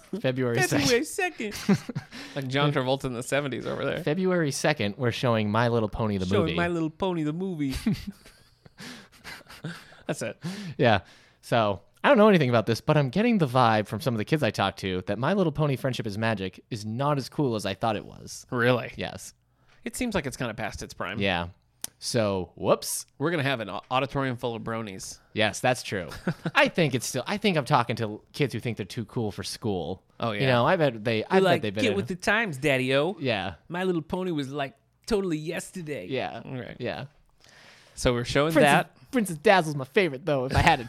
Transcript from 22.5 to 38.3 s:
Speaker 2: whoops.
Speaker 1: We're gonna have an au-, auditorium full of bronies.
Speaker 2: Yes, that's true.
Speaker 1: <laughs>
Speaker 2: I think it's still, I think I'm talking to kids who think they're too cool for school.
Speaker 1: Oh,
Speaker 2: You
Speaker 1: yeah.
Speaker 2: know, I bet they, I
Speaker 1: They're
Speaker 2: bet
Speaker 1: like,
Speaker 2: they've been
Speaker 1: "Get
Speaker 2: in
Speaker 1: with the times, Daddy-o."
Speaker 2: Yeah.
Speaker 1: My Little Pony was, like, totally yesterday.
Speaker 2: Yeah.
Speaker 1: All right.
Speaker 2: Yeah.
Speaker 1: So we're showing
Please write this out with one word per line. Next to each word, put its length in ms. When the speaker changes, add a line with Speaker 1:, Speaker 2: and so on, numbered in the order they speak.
Speaker 2:
whoops. 500
Speaker 1:
We're 120
gonna 120
have 160
an 100
au-, 120
auditorium 440
full 200
of 80
bronies. 560
Speaker 2:
Yes, 260
that's 240
true. 260
Speaker 1:
<laughs> 240
Speaker 2:
I 120
think 280
it's 100
still, 220
I 100
think 200
I'm 80
talking 320
to 240
kids 200
who 60
think 180
they're 100
too 180
cool 260
for 120
school. 580
Speaker 1:
Oh, 120
Speaker 2:
You 100
Speaker 1:
yeah. 120
Speaker 2:
know, 120
I 120
bet 260
they, 220
I 40
Speaker 1:
They're 100
Speaker 2:
bet 40
Speaker 1:
like, 180
Speaker 2:
they've 120
been 100
Speaker 1:
"Get 80
Speaker 2:
in 60
Speaker 1:
with 100
the 80
times, 420
Daddy-o." 600
Speaker 2:
Yeah. 340
Speaker 1:
My 140
Little 180
Pony 300
was, 200
like, 220
totally 320
yesterday. 720
Speaker 2:
Yeah. 360
Speaker 1:
All 100
right. 260
Speaker 2:
Yeah. 260
Speaker 1:
So 180
we're 120
showing 280